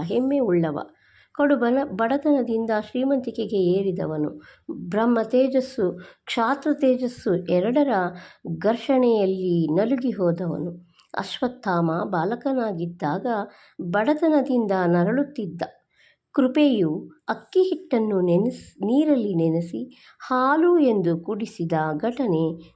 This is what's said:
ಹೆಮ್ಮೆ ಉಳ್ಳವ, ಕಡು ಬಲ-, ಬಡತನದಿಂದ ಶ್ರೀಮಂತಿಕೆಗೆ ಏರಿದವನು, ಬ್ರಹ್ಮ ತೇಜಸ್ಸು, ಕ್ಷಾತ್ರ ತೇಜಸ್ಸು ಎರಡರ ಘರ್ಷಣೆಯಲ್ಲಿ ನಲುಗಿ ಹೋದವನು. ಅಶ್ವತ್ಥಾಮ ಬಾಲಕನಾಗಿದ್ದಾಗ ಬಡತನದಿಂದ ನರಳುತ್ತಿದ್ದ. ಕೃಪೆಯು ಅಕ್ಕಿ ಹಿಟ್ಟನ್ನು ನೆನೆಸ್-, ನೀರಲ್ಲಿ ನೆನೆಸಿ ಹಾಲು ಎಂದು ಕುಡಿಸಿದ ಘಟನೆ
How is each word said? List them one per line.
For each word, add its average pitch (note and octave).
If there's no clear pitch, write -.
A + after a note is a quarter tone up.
ಹೆಮ್ಮೆ B3+
ಉಳ್ಳವ, F3
ಕಡು C#4+
ಬಲ-, A#3+
ಬಡತನದಿಂದ A#3
ಶ್ರೀಮಂತಿಕೆಗೆ B3
ಏರಿದವನು, E3+
ಬ್ರಹ್ಮ A3
ತೇಜಸ್ಸು, B3+
ಕ್ಷಾತ್ರ C#4
ತೇಜಸ್ಸು B3+
ಎರಡರ F#3
ಘರ್ಷಣೆಯಲ್ಲಿ F#3+
ನಲುಗಿ A#3+
ಹೋದವನು. F3
ಅಶ್ವತ್ಥಾಮ F3+
ಬಾಲಕನಾಗಿದ್ದಾಗ G3
ಬಡತನದಿಂದ B3
ನರಳುತ್ತಿದ್ದ. F#3
ಕೃಪೆಯು B3+
ಅಕ್ಕಿ -
ಹಿಟ್ಟನ್ನು A3
ನೆನೆಸ್-, F#3+
ನೀರಲ್ಲಿ B3
ನೆನೆಸಿ E3+
ಹಾಲು D4+
ಎಂದು F#3+
ಕುಡಿಸಿದ G3
ಘಟನೆ E3+